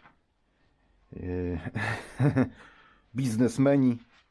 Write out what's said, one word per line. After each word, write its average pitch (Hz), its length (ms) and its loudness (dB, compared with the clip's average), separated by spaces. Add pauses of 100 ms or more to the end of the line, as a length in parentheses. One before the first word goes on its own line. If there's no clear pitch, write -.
(1120)
e, - 80 -14
<laughs> 90 1300 -2 (720)
biznesmeni, 127 840 2 (320)